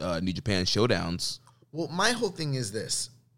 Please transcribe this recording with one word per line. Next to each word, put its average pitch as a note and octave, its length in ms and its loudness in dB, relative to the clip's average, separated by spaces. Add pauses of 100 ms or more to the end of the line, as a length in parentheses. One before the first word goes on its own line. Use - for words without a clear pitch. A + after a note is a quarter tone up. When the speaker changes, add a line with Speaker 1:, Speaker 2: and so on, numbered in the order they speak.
Speaker 1:
uh, E2+ 200 0
New F#2 120 0
Japan F#2 320 0
Showdowns. F2 720 2 (320)
Speaker 2:
Well, D#3 180 -4
my F#3 220 2
whole A3+ 200 0
thing D#3 240 -2
is A#2+ 180 -2
this. - 380 -4 (280)